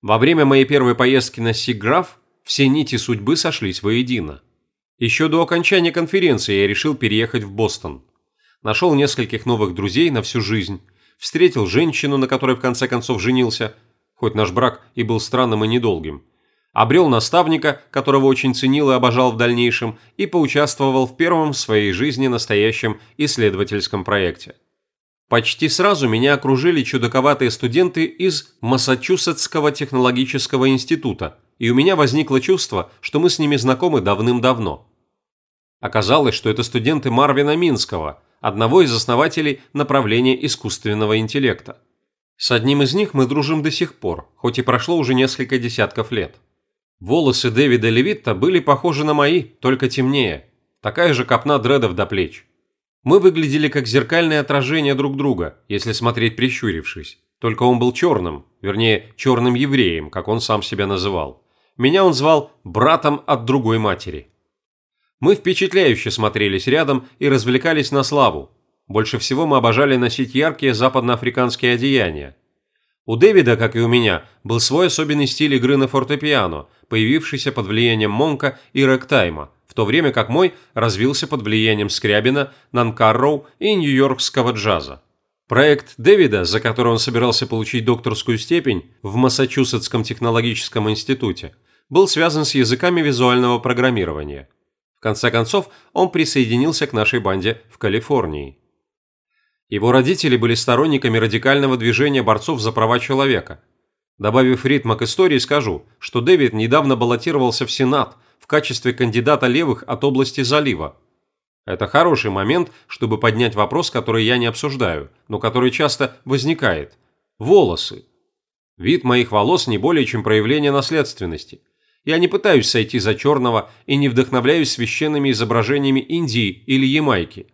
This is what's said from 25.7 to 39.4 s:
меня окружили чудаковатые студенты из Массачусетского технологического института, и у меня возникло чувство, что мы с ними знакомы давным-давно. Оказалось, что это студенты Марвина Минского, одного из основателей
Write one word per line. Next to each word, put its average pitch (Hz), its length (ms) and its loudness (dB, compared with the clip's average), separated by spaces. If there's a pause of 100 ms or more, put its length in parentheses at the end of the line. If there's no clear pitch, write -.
меня 120 240 2
окружили 139 500 2
чудаковатые 131 680 0
студенты 160 560 0
из 170 560 -4
Массачусетского 135 1120 0
технологического 131 960 0
института, 123 680 -4 (200)
и 117 100 -2
у 120 60 2
меня 170 220 4
возникло 135 440 2
чувство, 127 500 -2 (120)
что - 180 -4
мы 175 80 2
с 175 100 -2
ними 147 180 0
знакомы 131 440 0
давным-давно. 113 880 -2 (920)
Оказалось, 113 540 0
что - 140 -4
это 110 140 -2
студенты 127 480 -2
Марвина 143 460 2
Минского, 104 680 -2 (180)
одного 113 400 2
из 131 140 2
основателей 143 640 -2 (140)